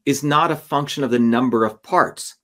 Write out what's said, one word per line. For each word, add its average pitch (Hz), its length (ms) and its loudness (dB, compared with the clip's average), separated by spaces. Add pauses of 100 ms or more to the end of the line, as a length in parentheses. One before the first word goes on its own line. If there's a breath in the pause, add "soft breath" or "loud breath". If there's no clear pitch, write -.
is 139 180 -2
not 151 280 2
a 151 40 -2
function 143 480 -4
of 120 80 -2
the 120 80 2
number 117 460 2
of - 180 -6
parts, - 600 -2